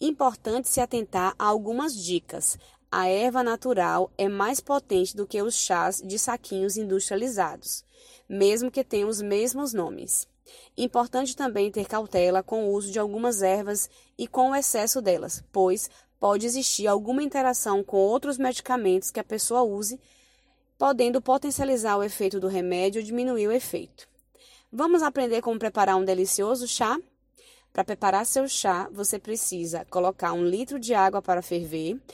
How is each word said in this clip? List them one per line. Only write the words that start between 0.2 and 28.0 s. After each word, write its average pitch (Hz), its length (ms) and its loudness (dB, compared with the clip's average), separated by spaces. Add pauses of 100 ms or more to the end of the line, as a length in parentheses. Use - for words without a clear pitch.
se - 120 2
atentar 196 580 -2
a 214 60 0
algumas 220 500 0
dicas. 175 600 -4 (340)
A 185 180 0
erva 233 340 2
natural 190 760 0
é 196 120 0
mais 202 320 -2
potente 202 560 0
do 202 100 -4
que 202 160 -4
os 226 120 -2
chás 175 480 0
de 190 160 -6
saquinhos 196 580 -2
industrializados, 196 1080 -2 (440)
mesmo 208 420 4
que 269 140 0
tenham 208 240 0
os 214 120 -2
mesmos 233 540 0
nomes. - 540 -4 (480)
Importante 247 600 0
também 208 340 0
ter 196 160 -4
cautela 190 580 2
com 220 220 -2
o 202 60 2
uso 202 200 -2
de 220 60 -2
algumas 214 440 0
ervas 202 480 0 (260)
e 233 120 -8
com 254 220 2
o 277 60 0
excesso 240 460 0
delas, 180 480 -2
pois 190 400 2 (300)
pode 208 260 2
existir 240 400 -2
alguma 214 380 0
interação 247 580 0
com 196 140 -4
outros 240 420 2
medicamentos 240 720 0
que 220 100 -6
a 214 40 -6
pessoa 233 380 0
use, 214 380 -2 (840)
podendo 247 400 4
potencializar 262 760 0
o 202 60 0
efeito 202 380 -2
do 185 80 0
remédio 185 520 0
ou 214 60 -6
diminuir 240 400 0
o 214 60 2
efeito. - 560 -4 (640)
Vamos 330 280 2
aprender 254 400 0
como 226 160 -2
preparar 202 380 2
um 190 100 2
delicioso 196 600 0
chá? 240 320 0 (760)
Para 190 120 0
preparar 202 420 0